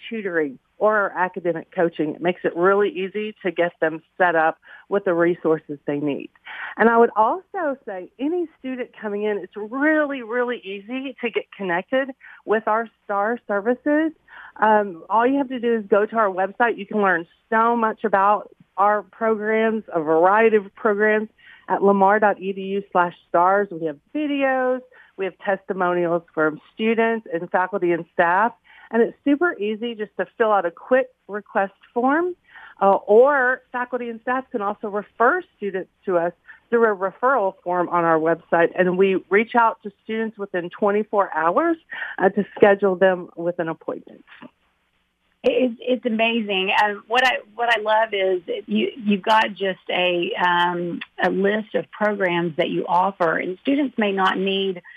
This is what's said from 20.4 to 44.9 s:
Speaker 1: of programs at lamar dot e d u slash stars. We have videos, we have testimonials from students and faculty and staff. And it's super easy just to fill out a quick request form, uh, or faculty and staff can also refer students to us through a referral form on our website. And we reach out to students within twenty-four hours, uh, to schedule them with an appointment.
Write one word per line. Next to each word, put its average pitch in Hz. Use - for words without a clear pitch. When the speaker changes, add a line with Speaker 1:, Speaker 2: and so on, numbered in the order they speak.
Speaker 1:
of 196
programs 214
at 185
lamar 202
dot 208
e 190
d 196
u 196
slash 175
stars. 196
We 165
have 147
videos, 269
we 190
have 180
testimonials 175
from 156
students 226
and 170
faculty 180
and 170
staff. 180
And 226
it's -
super 294
easy 214
just 208
to 185
fill 220
out 190
a 170
quick 254
request 196
form, 302
uh, 196
or 262
faculty 247
and 226
staff 254
can 226
also 202
refer 226
students 190
to 185
us 170
through 226
a -
referral 190
form 175
on 170
our 165
website. 165
And 185
we 190
reach 220
out 226
to 202
students 220
within 185
twenty-four 202
hours, 247
uh, 185
to 196
schedule 202
them 180
with 170
an 165
appointment. -